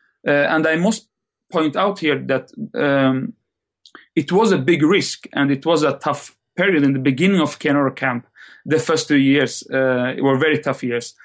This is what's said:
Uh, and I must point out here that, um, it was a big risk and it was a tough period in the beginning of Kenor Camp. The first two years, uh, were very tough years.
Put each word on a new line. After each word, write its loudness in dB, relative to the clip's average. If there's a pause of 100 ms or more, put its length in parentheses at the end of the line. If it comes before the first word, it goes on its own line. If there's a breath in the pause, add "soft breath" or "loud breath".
(280)
Uh, 0
and 0
I 0
must -2 (460)
point 0
out -2
here 0
that, -4 (220)
um, 0 (840 loud breath)
it -2
was 4
a 2
big 2
risk 0
and 0
it -2
was 2
a 0
tough -6 (200)
period 2
in 4
the -2 (120)
beginning 2
of -2
Kenor 0
Camp. -6 (400 loud breath)
The 0
first -2
two 2
years, 2
uh, 0
were 2
very 2
tough -4
years. -6 (120)